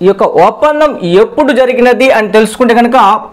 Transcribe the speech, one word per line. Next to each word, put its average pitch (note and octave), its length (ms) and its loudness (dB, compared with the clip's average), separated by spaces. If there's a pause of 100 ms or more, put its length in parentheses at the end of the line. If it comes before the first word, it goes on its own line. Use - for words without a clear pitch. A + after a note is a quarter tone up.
ఈ - 60 2
యొక్క G3 140 0
ఒప్పందం D4 680 0 (320)
ఎప్పుడు C#4 340 -2
జరిగినది B3 600 0
అని G#3+ 180 -2
తెలుసుకుంటే A3+ 420 0
కనుక A#3+ 200 0 (360)